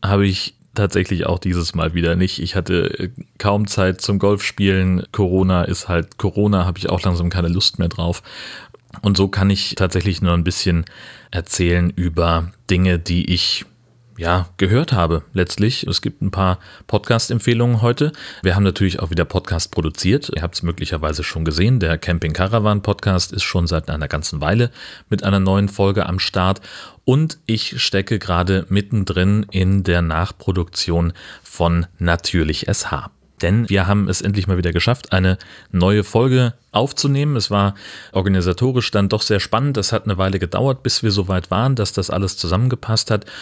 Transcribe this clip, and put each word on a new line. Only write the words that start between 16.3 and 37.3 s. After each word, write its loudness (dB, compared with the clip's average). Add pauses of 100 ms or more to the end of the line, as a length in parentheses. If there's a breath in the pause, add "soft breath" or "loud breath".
paar 0 (280 loud breath)
Podcast-Empfehlungen 0
heute. 2 (280 loud breath)
Wir 2
haben 4
natürlich 0
auch -4
wieder 0
Podcast -4
produziert. -2
Ihr -4
habt's -6
möglicherweise -4
schon -4
gesehen. 2
Der 0
Camping -2
Caravan 0
Podcast -2
ist -4
schon 0
seit -2
einer -4
ganzen -6
Weile 2 (380 loud breath)
mit -2
einer 4
neuen 4
Folge 0
am -2
Start. 0 (420 loud breath)
Und 2
ich -4
stecke 0
gerade 0
mittendrin 2
in 2
der 2
Nachproduktion -2 (320 loud breath)
von 0 (140)
Natürlich 0
S -2
H. -6 (300)
Denn 2
wir 2
haben 2
es -2
endlich 0
mal 2
wieder 0
geschafft, 0
eine 2 (320 loud breath)
neue 2
Folge 2 (180)
aufzunehmen. 0